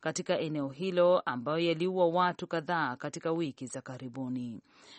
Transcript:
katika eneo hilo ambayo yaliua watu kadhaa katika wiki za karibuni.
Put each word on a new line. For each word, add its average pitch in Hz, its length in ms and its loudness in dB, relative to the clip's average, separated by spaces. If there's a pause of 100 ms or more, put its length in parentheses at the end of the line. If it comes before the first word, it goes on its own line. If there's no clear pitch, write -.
katika 160 380 -2
eneo 151 300 -2
hilo 175 500 4
ambayo 135 400 -2
yaliua 170 480 2
watu 175 400 2
kadhaa 165 480 0
katika 160 360 -4
wiki 160 340 -2
za 127 160 -8
karibuni. 127 800 -8 (380)